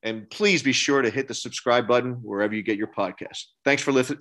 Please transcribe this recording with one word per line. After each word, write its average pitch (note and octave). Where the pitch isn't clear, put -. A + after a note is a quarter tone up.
And A2
please G3
be C3
sure C#3
to A#2
hit C3+
the A#2
subscribe A#2+
button B2
wherever G#2
you G#2+
get G#2
your G#2
podcast. -
Thanks C#3
for C#3
li-, C3+